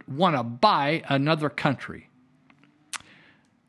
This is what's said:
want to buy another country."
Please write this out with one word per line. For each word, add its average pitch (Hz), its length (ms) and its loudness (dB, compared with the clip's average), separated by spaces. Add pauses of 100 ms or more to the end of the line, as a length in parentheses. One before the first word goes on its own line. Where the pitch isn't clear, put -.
want 156 280 2
to 120 80 -2
buy 147 680 2
another 147 400 0
country." - 600 -4 (1600)